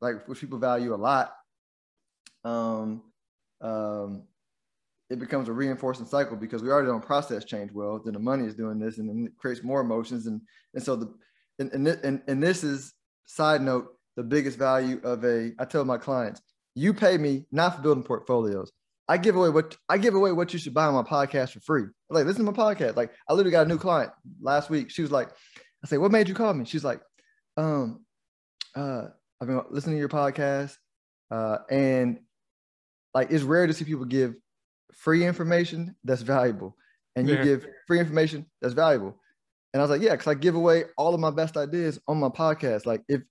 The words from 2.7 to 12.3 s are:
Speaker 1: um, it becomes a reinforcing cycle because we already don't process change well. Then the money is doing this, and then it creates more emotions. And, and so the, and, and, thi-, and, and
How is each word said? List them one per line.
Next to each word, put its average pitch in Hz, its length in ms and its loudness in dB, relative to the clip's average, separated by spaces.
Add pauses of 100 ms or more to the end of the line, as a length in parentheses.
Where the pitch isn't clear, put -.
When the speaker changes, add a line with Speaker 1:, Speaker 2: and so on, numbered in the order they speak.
Speaker 1:
um, 104 600 -6 (840)
it 123 100 -8
becomes 123 300 -4
a 117 40 -6
reinforcing 127 520 -4
cycle 139 320 -2
because 110 260 -8
we 123 60 -2
already 139 180 4
don't 117 180 -2
process 143 380 -2
change 104 300 -10
well. 104 300 -6
Then 110 100 -8
the 104 60 -8
money 123 260 -2
is 107 100 -8
doing 110 240 -6
this, 110 180 -6
and 110 120 -8
then 113 180 -6
it - 100 -20
creates 123 240 -6
more 131 200 -2
emotions. 117 440 -4
And, 110 160 -6 (320)
and 127 80 -10
so 127 140 -2
the, 110 180 -6 (460)
and, 135 140 -8
and, 139 120 -2
thi-, 160 220 0
and, 135 200 -2
and 139 140 -2